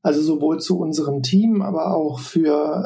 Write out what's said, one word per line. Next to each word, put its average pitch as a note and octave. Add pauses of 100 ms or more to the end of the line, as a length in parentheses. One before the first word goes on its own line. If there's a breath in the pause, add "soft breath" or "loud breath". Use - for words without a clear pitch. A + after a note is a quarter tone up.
Also D3+
sowohl D#3
zu F3+
unserem D3
Team, G#3
aber F#3+
auch D3
für, D3+